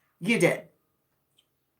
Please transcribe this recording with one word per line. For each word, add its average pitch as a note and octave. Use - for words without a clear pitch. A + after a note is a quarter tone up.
You G#3
did. E3